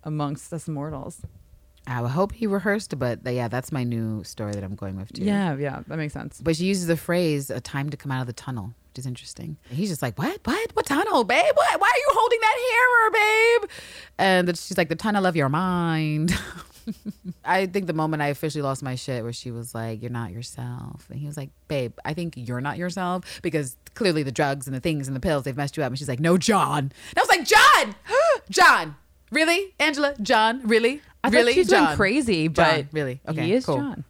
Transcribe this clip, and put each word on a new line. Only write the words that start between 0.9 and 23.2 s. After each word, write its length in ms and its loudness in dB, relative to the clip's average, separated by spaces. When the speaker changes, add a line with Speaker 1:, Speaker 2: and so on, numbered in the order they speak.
Speaker 2:
I 140 -4
would 100 -2
hope 220 0
he 120 -4
rehearsed, 540 -2
but 240 -2
th-, 120 -2
yeah, 120 -2
that's 240 -4
my 140 -2
new 400 -4
story 260 -8
that 120 -6
I'm 120 -8
going 220 -8
with 160 -12
too. 100 -6
Speaker 1:
Yeah, 320 0
yeah, 320 -6
that 100 -8
makes 160 -6
sense. 300 -12
Speaker 2:
But 140 0
she 80 -2
uses 220 0
the 100 2
phrase, 520 -2
"a 120 -4
time 300 -6
to 60 -10
come 140 -8
out 100 -2
of 60 -4
the 60 -8
tunnel," 420 -10
which 80 -14
is 80 -8
interesting. 500 -12
And 100 -8
he's 100 -2
just 140 -4
like, 160 -6
"What? 240 -4
What? 320 -4
What 100 0
tunnel, 380 0
babe? 200 2
What? 260 2
Why 60 4
are 100 4
you 120 0
holding 220 2
that 160 2
hammer, 420 4
babe?" 40 -12
And 280 4
then 80 0
she's 220 -6
like, 120 0
"The 60 -2
tunnel 300 0
of 100 2
your 140 2
mind." 880 0
<laughs> 60 -6
I 220 2
think 200 -4
the 60 -2
moment 300 -2
I 40 0
officially 340 -4
lost 200 -4
my 140 -6
shit 280 -6
was 120 -8
she 160 -12
was 240 -12
like, 260 -6
"You're 100 -8
not 200 -6
yourself." 760 -12
And 100 -12
he 80 -8
was 100 -10
like, 120 -10
"Babe, 260 -4
I 100 -6
think 220 -6
you're 260 -8
not 160 -6
yourself 640 -6